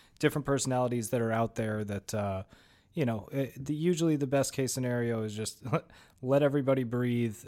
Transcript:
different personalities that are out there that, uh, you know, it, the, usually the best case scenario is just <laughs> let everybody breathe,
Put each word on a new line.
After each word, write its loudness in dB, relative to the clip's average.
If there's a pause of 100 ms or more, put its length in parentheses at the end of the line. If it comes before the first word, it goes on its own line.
(180)
different 0
personalities 0
that 2
are 0
out 0
there -2
that, -6
uh, -2 (500)
you -2
know, -4
it, -2 (120)
the, -4
usually 2
the -2
best 2
case -2
scenario 0
is -6
just -8 (300)
<laughs> -20
let 4
everybody 4
breathe, 0 (120)